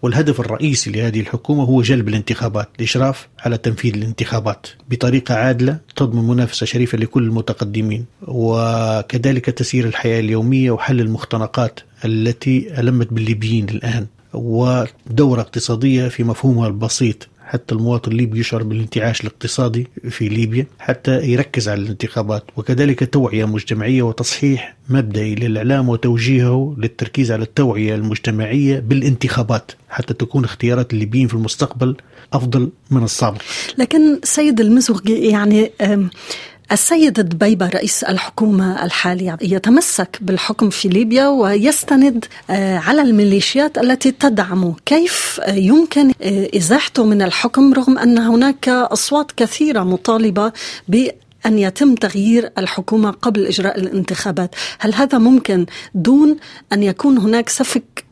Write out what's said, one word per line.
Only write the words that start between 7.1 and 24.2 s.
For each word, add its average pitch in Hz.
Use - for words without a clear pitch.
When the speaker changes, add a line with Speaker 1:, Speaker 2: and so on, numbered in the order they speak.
Speaker 1:
المتقدمين، 110
وكذلك 113
تسيير 123
الحياة 113
اليومية 117
وحل 120
المختنقات 110
التي 123
ألمت 117
بالليبيين 110
الآن، 113
ودورة 120
اقتصادية 127
في 120
مفهومها 117
البسيط 107
حتى -
المواطن 117
الليبي 113
يشعر 113
بالانتعاش 110
الاقتصادي 120
في 113
ليبيا، 113
حتى 135
يركز 123
على 101
الانتخابات، 104
وكذلك 131
توعية 120
مجتمعية 107
وتصحيح 120